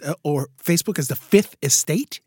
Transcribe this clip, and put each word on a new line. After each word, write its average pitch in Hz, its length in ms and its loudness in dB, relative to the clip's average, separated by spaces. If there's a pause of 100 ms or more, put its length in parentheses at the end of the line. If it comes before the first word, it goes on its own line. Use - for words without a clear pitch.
uh, 147 200 -6
or 143 260 -2 (120)
Facebook 175 380 0
as 135 80 -2
the - 80 -6
fifth - 480 2
estate? - 640 -2